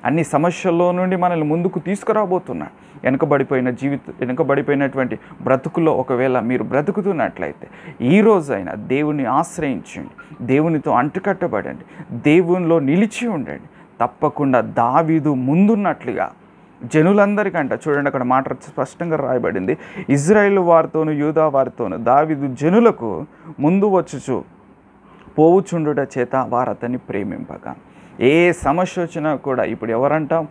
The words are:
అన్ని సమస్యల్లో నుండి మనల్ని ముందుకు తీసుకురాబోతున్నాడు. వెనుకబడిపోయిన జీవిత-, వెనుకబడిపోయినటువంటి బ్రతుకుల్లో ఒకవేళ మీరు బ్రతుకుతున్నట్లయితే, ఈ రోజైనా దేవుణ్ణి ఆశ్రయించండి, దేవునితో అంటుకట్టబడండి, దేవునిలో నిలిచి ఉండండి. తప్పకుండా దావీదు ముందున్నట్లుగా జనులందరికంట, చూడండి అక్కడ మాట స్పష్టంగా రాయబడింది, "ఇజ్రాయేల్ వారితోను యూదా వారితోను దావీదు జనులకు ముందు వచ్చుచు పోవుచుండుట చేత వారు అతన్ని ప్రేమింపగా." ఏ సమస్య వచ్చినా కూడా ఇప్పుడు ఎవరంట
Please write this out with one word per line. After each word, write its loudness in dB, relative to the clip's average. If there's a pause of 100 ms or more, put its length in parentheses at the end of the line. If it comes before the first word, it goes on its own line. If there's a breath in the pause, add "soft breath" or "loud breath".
అన్ని 0
సమస్యల్లో 0
నుండి 0
మనల్ని 0
ముందుకు -2
తీసుకురాబోతున్నాడు. -4
వెనుకబడిపోయిన 0
జీవిత-, -6
వెనుకబడిపోయినటువంటి -2 (220 loud breath)
బ్రతుకుల్లో 0
ఒకవేళ 0
మీరు -2
బ్రతుకుతున్నట్లయితే, -4 (340 loud breath)
ఈ 4
రోజైనా 2
దేవుణ్ణి -2
ఆశ్రయించండి, -6
దేవునితో 0
అంటుకట్టబడండి, -4
దేవునిలో 2
నిలిచి 0
ఉండండి. -8 (320 loud breath)
తప్పకుండా 0
దావీదు 2
ముందున్నట్లుగా 0 (640)
జనులందరికంట, 2
చూడండి -2
అక్కడ -2
మాట 0
స్పష్టంగా -6
రాయబడింది, -2 (320 loud breath)
"ఇజ్రాయేల్ 4
వారితోను 2
యూదా 0
వారితోను -2
దావీదు 2
జనులకు 2 (340 loud breath)
ముందు 2
వచ్చుచు -2 (960 loud breath)
పోవుచుండుట 4 (180)
చేత -2
వారు 0
అతన్ని -6
ప్రేమింపగా." -8 (440 loud breath)
ఏ 4
సమస్య -2
వచ్చినా -4
కూడా -2
ఇప్పుడు -4
ఎవరంట 0 (180)